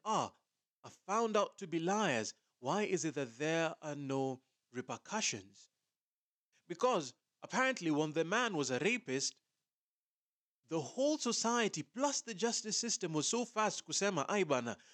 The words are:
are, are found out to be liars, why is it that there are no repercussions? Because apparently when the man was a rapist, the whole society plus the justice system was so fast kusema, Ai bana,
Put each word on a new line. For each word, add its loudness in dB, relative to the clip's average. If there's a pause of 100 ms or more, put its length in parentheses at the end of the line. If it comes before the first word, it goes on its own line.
are, 2 (520)
are -16 (160)
found 2
out 2
to -10
be -2
liars, 2 (260)
why 0
is 0
it -2
that -4
there 0
are -6
no -2 (320)
repercussions? -6 (1000)
Because 0 (300)
apparently 0
when 2
the 2
man 0
was 0
a 0
rapist, -2 (1300)
the 0
whole 0
society 0
plus -2
the -10
justice -2
system -2
was 0
so 2
fast -2
kusema, 0
Ai 2
bana, 0 (160)